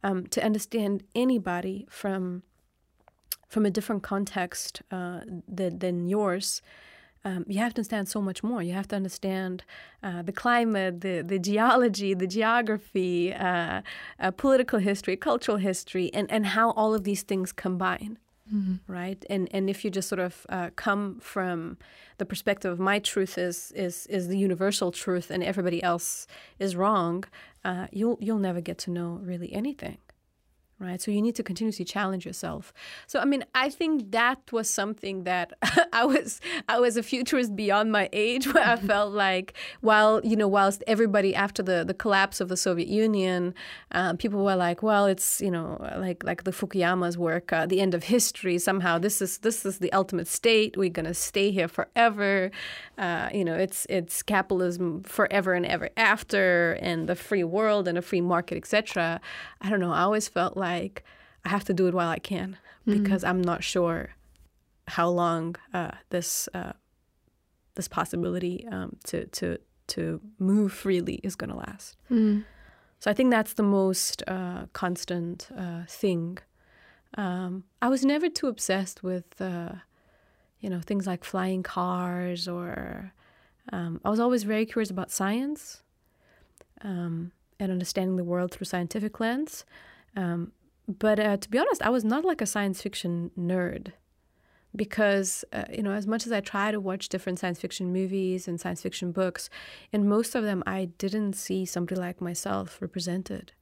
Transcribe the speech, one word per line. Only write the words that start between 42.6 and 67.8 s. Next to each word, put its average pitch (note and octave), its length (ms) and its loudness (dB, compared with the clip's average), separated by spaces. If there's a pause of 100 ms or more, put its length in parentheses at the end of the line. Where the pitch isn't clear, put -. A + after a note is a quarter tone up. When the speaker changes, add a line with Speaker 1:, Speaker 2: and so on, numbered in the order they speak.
Speaker 1:
Union, F#3 640 2 (400)
um, F3 240 0
people G3+ 260 0
were G3 140 4
like, F3 260 2
"Well, G#3 220 6
it's, - 380 2
you G3 80 2
know, E3 260 -2 (220)
like, F3+ 260 -4
like F3 200 -2
the F#3+ 60 0
Fukuyama's F3+ 680 0
work, E3+ 340 0
uh, D#3+ 140 2
the F#3+ 160 2
end F#3+ 100 4
of E3+ 120 -2
history. G3 540 2
Somehow F3+ 380 2
this G3+ 240 0
is, F#3 200 -2
this A3 260 0
is G3 140 -4
the F3+ 120 0
ultimate F#3+ 360 0
state. A3 500 4
We're F#3+ 100 2
gonna E3+ 240 -2
stay G3 380 2
here F#3 180 2
forever. G3+ 840 2 (460)
Uh, F3 380 -2
you G3 100 2
know, E3 100 2
it's, F#3+ 360 0
it's F3 320 -2
capitalism F3+ 800 0
forever F#3+ 500 2
and F3 140 2
ever - 320 0
after, F#3+ 840 4
and E3 260 -2
the F3 100 0
free F#3 280 -2
world G#3 420 2
and E3+ 120 0
a F3+ 40 -2
free F3+ 200 0
market, F3 340 0
et E3 100 -8
cetera." F3+ 540 0 (400)
I F#3+ 80 -4
don't G3+ 120 2
know. F3 120 0
I D#3+ 80 2
always G#3+ 260 2
felt - 300 0
like F#3 140 -2 (720)
I F3+ 40 -4
have G3 160 0
to F#3+ 100 0
do F#3 140 4
it F3 60 2
while F3 140 2
I D#3+ 120 -2
can, F#3 360 -6 (300)
Speaker 2:
Mm. G#3 160 4
Speaker 1:
because G3 220 2
I'm F3+ 180 2
not F3 220 0
sure E3+ 500 0 (720)
how E3+ 240 2
long, E3+ 460 0 (180)
uh, F3 160 -2 (200)
this, - 440 -4
uh, F3+ 180 -8 (1000)
this - 140 -6